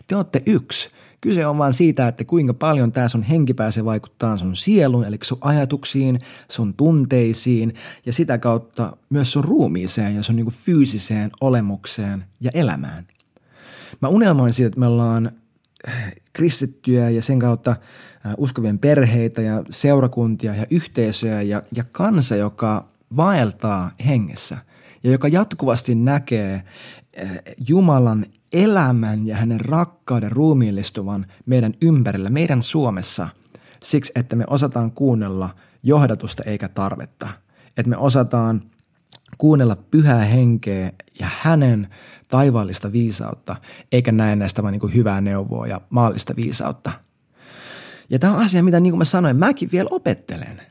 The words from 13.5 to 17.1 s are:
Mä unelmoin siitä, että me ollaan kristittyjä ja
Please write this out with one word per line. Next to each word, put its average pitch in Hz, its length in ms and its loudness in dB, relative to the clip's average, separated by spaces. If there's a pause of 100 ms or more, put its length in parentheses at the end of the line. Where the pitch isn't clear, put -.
Mä 135 60 -2
unelmoin 156 460 4
siitä, 123 140 2
että 117 120 -4
me 123 80 4
ollaan 113 440 0 (1000)
kristittyjä 127 760 0
ja 113 120 0